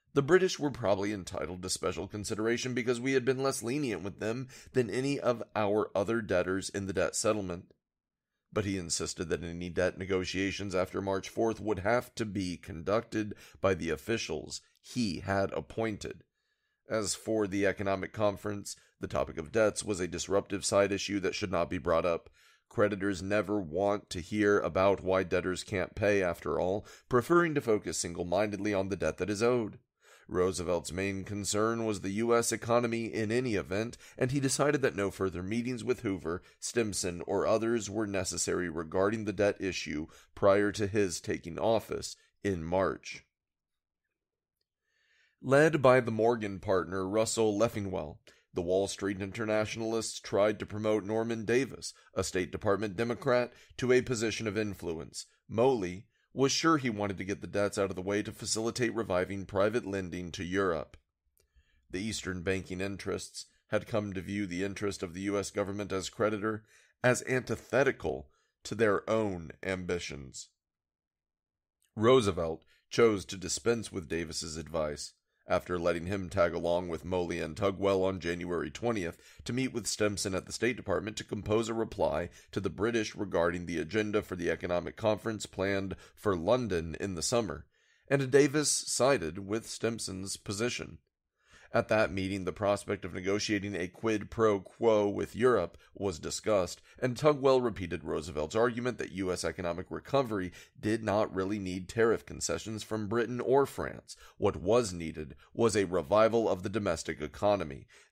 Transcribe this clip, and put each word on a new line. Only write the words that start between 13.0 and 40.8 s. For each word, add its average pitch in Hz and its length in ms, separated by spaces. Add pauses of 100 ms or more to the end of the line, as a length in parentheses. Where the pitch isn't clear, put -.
by 95 140
the 82 160
officials - 680 (200)
he 107 380
had 98 360
appointed. - 680 (640)
As 107 280
for 107 320
the 98 180
economic 95 460
conference, 104 640 (240)
the 95 80
topic 67 300
of 76 120
debts 110 320
was 98 160
a 90 80
disruptive 90 580
side 98 280
issue 98 260
that 90 160
should 95 160
not 85 180
be 90 100
brought 82 280
up. 85 240 (380)
Creditors 101 520
never 101 400
want 98 500
to 92 100
hear 104 400
about 95 420
why 95 220
debtors 90 400
can't 92 320
pay, 101 260
after 78 380
all, 92 260 (220)
preferring 160 480
to 143 40
focus 101 380
single-mindedly 95 760
on 95 160
the 98 60
debt 80 220
that 92 140
is 104 120
owed. 117 380 (460)
Roosevelt's 90 640
main 98 320
concern 104 600
was 107 160
the 95 120
U 117 220
S 117 160
economy 117 640
in 107 180
any 120 260
event, 95 420 (180)
and 131 140
he 143 100
decided 139 400
that 117 160
no 98 140
further 90 320
meetings 117 420
with 120 160
Hoover, 92 420 (160)
Stimson, 95 680
or 90 200
others 110 440
were 110 160
necessary 90 640
regarding 92 560
the 104 80
debt 101 260
issue 80 460 (280)
prior 101 380
to 101 140